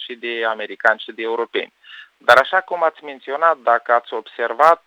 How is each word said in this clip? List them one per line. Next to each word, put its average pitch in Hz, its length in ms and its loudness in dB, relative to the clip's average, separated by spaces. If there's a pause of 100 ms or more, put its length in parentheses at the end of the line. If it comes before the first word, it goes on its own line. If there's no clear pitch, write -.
și 123 100 -14
de 117 300 -8
americani 107 600 -2
și 117 80 -14
de 113 100 -10
europeni. 113 500 -6 (440)
Dar, 120 200 4
așa 135 240 2
cum 175 220 -6
ați 160 220 -2
menționat, 143 540 -2
dacă 120 340 0
ați 117 220 0
observat, 120 720 0